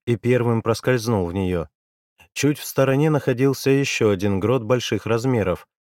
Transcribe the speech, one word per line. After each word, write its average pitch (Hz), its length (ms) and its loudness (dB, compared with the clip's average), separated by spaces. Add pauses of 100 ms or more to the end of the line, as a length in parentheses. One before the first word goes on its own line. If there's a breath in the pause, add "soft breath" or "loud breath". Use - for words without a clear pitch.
и 120 120 0
первым 120 440 0
проскользнул 113 640 0
в 85 80 -6
нее. 90 340 -2 (680 soft breath)
Чуть 143 260 -2
в - 60 -14
стороне 135 440 2
находился 135 600 0
еще 135 400 2
один 98 300 0
грот 113 240 0
больших 117 420 -2
размеров, 113 600 0 (180)